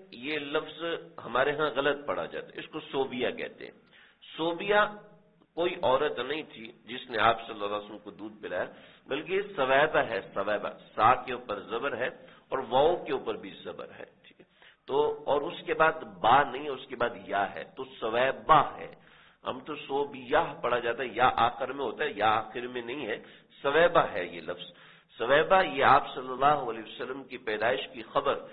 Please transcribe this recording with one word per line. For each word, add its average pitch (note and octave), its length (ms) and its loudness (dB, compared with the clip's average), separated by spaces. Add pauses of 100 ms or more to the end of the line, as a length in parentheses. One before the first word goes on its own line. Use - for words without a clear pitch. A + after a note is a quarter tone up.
(120)
یہ C#3 260 -6
لفظ D3+ 460 -4 (400)
ہمارے C3+ 320 0
ہاں D3+ 200 0
غلط C#3 300 0
پڑھا F2 200 -2
جاتا D2+ 200 -10
ہے، - 120 -16
اس D3+ 80 -12
کو D#3 140 -12
صوبیہ B2 500 -4
کہتے D2+ 340 -10
ہیں۔ A#1+ 80 -16 (640)
صوبیہ F3 380 -2 (800)
کوئی F3 280 0
عورت C3+ 360 2
نہیں C#3+ 240 -6 (100)
تھی A2+ 200 -16 (120)
جس B2 260 -14
نے A2+ 80 -4
آپ A2 280 4
صلی A2+ 80 -8
اللہ G#2 100 -8
علیہ G#2 120 -2
وسلم G#2 220 -10
کو G2+ 120 -16
دودھ G#2 320 -14
پلایا، F#2 220 -4 (420)
بلکہ D#3+ 340 -4 (160)
سویبہ C#3+ 420 4
ہے، A2+ 220 -2 (140)
سویبہ، G2 340 -2 (260)
سا A2+ 200 6
کے B2+ 180 -8
اوپر G#2 280 -6
زبر A#2+ 360 -4
ہے B2 100 -2 (420)
اور C3 100 -2
واو C3+ 380 4
کے - 160 -6
اوپر A2+ 220 -4
بھی F#2+ 160 -12 (140)
زبر - 220 -12 (120)
ہے، - 60 -12 (180)
ٹھیک - 180 -20
ہے۔ - 40 -20 (420)
تو، D3 400 2
اور C#3+ 140 4
اس E3+ 140 -6 (120)
کے E3 80 0
بعد D#3+ 180 6 (280)
با C3 220 8
نہیں C3+ 220 -2
ہے، D3+ 40 -6
اس C3 200 -8
کے B2 80 -10
بعد G2 320 -2
یا G2 260 0
ہے، E2 100 -10 (120)
تو C3 80 -8 (160)
سویبہ C3 640 4 (160)
ہے۔ F2+ 160 -14 (520)
ہم B2+ 120 -6
تو D3 160 -8
صوبیہ C#3+ 880 -2
پڑھا A#2+ 160 2
جاتا A#2 240 -2
ہے، B2+ 100 -4
یا A#2+ 240 6
آخر B2 360 0
میں C#3 120 -6
ہوتا A2+ 200 -4
ہے، C#3 120 -4
یا G#2+ 140 4
آخر A2+ 300 -2
میں B2 220 -8
نہیں B2 240 -8
ہے، G#2+ 100 -4 (460)
سویبہ D#3+ 380 4 (120)
ہے F2+ 140 -4
یہ E2+ 140 -12
لفظ۔ E2 240 -10 (540)
سویبہ D#3+ 440 4
یہ C3+ 220 0
آپ C3 300 6
صلی C3 140 -8
اللہ C3 420 2
علیہ A2 120 -8
وسلم B2+ 420 -10
کی B2 140 -12
پیدائش A2+ 540 -2
کی A#2 100 -14
خبر C3+ 360 -2 (140)